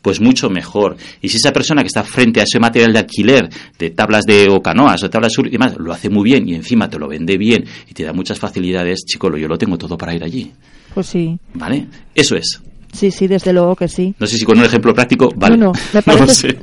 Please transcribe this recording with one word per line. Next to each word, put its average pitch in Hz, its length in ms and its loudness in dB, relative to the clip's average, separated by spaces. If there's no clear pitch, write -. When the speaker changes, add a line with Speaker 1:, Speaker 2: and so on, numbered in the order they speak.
Speaker 1:
pues 95 180 -2
mucho 127 300 2
mejor. 92 480 -2
Y - 80 -6
si 113 80 -4
esa 135 160 2
persona 147 300 0
que 90 40 -4
está 104 160 -4
frente 117 360 0
a 104 40 4
ese 117 160 0
material 117 320 4
de 110 80 2
alquiler, 107 500 2
de 82 140 -6
tablas 107 340 0
de, 101 240 6
o 98 100 4
canoas, 92 440 0
o 95 80 -4
tablas 113 220 0
de - 20 -8
surf 143 140 0
y - 20 -8
demás, 123 260 -2
lo 82 160 -10
hace 98 160 -8
muy 101 140 0
bien 113 260 2
y 85 60 -6
encima 92 340 -2
te - 80 -10
lo 73 100 -8
vende 80 300 -4
bien 107 280 0
y - 60 -20
te - 100 -12
da 80 100 -8
muchas 95 260 -6
facilidades, 90 640 -4
chico, - 240 -4
lo, 78 80 -4
yo 76 100 -6
lo 82 120 -4
tengo 95 180 -4
todo 82 180 -10
para 82 200 -8
ir 85 80 -8
allí. 82 280 -10
Speaker 2:
Pues 190 100 -6
sí. 170 320 -4
Speaker 1:
¿Vale? 104 320 -6
Eso 139 200 2
es. - 260 -6
Speaker 2:
Sí, 196 180 0
sí, 190 160 -2
desde 185 260 0
luego 180 220 2
que 175 140 -4
sí. 190 280 -4
Speaker 1:
No 110 80 -4
sé 113 120 -4
si 110 80 -4
con 110 120 4
un 120 60 6
ejemplo 113 300 2
práctico, 120 420 2
vale. 226 220 4
Speaker 2:
No, 220 100 4
no, 180 60 0
me - 60 -6
Speaker 1:
<laughs> - 140 -8
No 208 200 4
lo - 60 6
Speaker 2:
parece 262 140 6
Speaker 1:
sé. 262 300 0